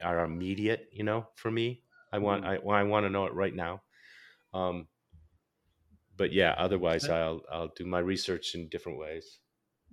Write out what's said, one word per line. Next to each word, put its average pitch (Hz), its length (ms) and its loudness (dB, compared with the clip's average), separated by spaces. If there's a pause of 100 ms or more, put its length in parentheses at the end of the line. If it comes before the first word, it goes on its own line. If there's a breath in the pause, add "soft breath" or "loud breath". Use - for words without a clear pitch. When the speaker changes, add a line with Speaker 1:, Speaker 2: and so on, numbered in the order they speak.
Speaker 1:
are 85 240 2
immediate, 95 680 -2
you 107 120 -8
know, 110 320 0
for - 160 -4
me. 117 300 -2 (300)
I 104 60 -2
want, 101 260 2
Speaker 2:
Mm. 95 240 -2
Speaker 1:
I, 104 120 6
I 101 40 4
wanna 104 260 4
know 98 160 0
it 69 80 -4
right 95 200 0
now. 87 300 -6 (680 soft breath)
Um, 90 340 -2 (1300)
but 98 160 2
yeah, 87 240 6
otherwise 87 460 2
Speaker 2:
That 78 80 0
Speaker 1:
I'll, 82 300 0 (100)
I'll 82 240 -4
do 87 100 -10
my 90 140 0
research 90 560 -2
in 82 140 -8
different - 280 -8
ways. 78 420 -12 (540)